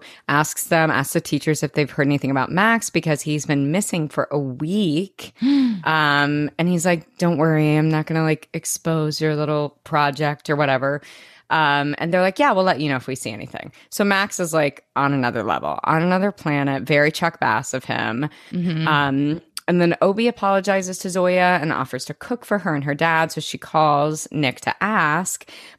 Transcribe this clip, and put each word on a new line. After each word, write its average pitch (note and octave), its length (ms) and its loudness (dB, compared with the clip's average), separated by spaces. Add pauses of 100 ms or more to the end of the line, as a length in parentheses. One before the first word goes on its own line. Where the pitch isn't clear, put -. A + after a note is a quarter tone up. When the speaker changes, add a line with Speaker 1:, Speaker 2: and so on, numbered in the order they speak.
(300)
Speaker 1:
asks - 380 0
them, D#3+ 220 4
asks B2+ 220 0
the E3+ 80 -2
teachers D#3 420 -2
if D3 120 -4
they've D3 180 0
heard C#3 160 0
anything C#3 240 0
about C3 220 -2
Max A3 360 0
because D#3+ 320 -2
he's D3+ 240 -4
been C#3+ 240 0
missing E3+ 380 -2
for - 240 -4
a D3 80 -2
week. D#3 1000 -4
Speaker 2:
<gasps> - 20 0 (400)
Speaker 1:
Um, D3 720 2
and E3+ 100 2
he's F3 180 0
like, F3 320 -2
"Don't E3+ 200 2
worry, D3+ 400 4
I'm D#3 120 2
not D#3 160 0
gonna, D#3+ 180 -2
like, D#3 300 -2
expose D#3+ 680 -4
your D#3 140 0
little D3 360 -2 (120)
project D3 640 -2
or D3+ 60 2
whatever." C#3 460 0 (480)
Um, D3 480 2
and E3 160 -2
they're F3+ 80 4
like, F#3+ 180 0
"Yeah, C#4+ 140 4
we'll F#3+ 100 2
let E3+ 160 2
you D3+ 100 -2
know C3+ 60 0
if B2 120 -6
we C3+ 80 -6
see - 160 -8
anything." - 400 -14 (180)
So - 140 -2
Max G3+ 360 0
is, E3+ 140 -4
like, D3 320 0 (100)
on C#3+ 180 2
another A#2+ 300 0
level, D2+ 400 -4
on D#3 180 2
another F#3 300 2
planet, C#3 520 -2
very D3 280 2
Chuck E3+ 280 -2
Bass A#2+ 340 -2
of C3 100 -6
him. A#2 460 -2 (220)
Speaker 2:
Mm-hmm. E3+ 360 -2
Speaker 1:
Um, C#3+ 540 0 (260)
and F3 140 4
then E3+ 200 4
Obi G3 260 2
apologizes G3 720 0
to F#3+ 100 -6
Zoya F3+ 520 2
and D#3 120 -2
offers B2+ 320 -6
to C#3+ 80 -8
cook - 320 -8
for G3+ 140 0
her F3 160 -2
and C#3 80 -2
her C#3+ 120 -2
dad. D#3+ 360 2
So D#3+ 100 -8
she - 160 -8
calls D3+ 760 2
Nick C#3+ 300 -2
to - 220 -4
ask, F3+ 680 0 (300)